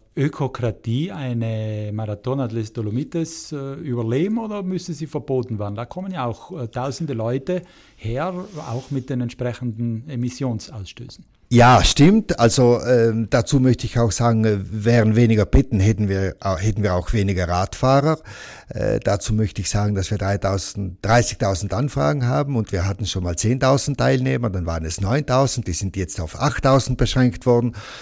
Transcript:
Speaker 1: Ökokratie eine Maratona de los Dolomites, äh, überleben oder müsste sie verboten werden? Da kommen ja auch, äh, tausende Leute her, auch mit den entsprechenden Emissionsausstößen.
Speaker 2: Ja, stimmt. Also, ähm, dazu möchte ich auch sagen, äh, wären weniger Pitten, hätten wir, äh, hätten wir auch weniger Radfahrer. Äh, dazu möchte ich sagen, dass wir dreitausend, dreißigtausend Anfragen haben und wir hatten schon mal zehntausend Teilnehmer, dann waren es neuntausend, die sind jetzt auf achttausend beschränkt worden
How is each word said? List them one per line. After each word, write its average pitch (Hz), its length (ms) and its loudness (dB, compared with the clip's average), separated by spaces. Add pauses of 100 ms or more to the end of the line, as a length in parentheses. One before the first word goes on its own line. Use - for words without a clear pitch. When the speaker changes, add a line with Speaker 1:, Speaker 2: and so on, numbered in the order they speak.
(160)
Speaker 1:
Ökokratie 135 960 -2
eine 113 800 -4
Maratona 110 560 -4
de 113 120 -6
los 107 120 -6
Dolomites, 143 800 -6
äh, 135 220 -8
überleben 135 640 -2
oder 214 240 -6
müsste 185 320 -6
sie 143 140 -8
verboten 120 500 -4
werden? 101 160 -6
Da 117 120 -8
kommen 190 260 -10
ja 147 140 -6
auch, - 260 -8
äh, 135 160 -8
tausende 139 460 -6
Leute 135 500 -4 (320)
her, 131 360 -6 (380)
auch 120 220 -8
mit 131 180 -4
den 123 120 -4
entsprechenden 120 840 -6
Emissionsausstößen. 120 1160 -8 (240)
Speaker 2:
Ja, 120 340 8
stimmt. 190 560 6
Also, 120 420 6
ähm, 117 480 2
dazu 131 300 2
möchte 127 260 4
ich - 140 -2
auch 117 120 4
sagen, 117 320 2
äh, 107 200 2
wären 110 520 2
weniger 113 300 4
Pitten, - 340 4
hätten 104 300 2
wir, 98 320 -2
äh, 98 160 0
hätten 104 240 -2
wir 95 140 2
auch - 180 0
weniger 98 340 0
Radfahrer. 135 720 2 (500)
Äh, - 300 -2
dazu 101 360 -2
möchte 107 260 -2
ich - 80 -6
sagen, 104 240 0
dass 95 160 -2
wir 107 80 -2
dreitausend, 95 840 -4
dreißigtausend 101 680 0
Anfragen 143 520 0
haben 139 300 -2
und 110 160 -2
wir 95 160 0
hatten 98 180 -4
schon 92 180 -4
mal 87 120 -4
zehntausend 131 640 0
Teilnehmer, 127 500 0
dann 90 160 -4
waren 82 200 -4
es 80 140 -6
neuntausend, 127 680 0
die 87 60 -2
sind 95 220 -4
jetzt 92 240 -4
auf 80 220 -8
achttausend 131 560 2
beschränkt 127 480 2
worden 120 300 4 (260)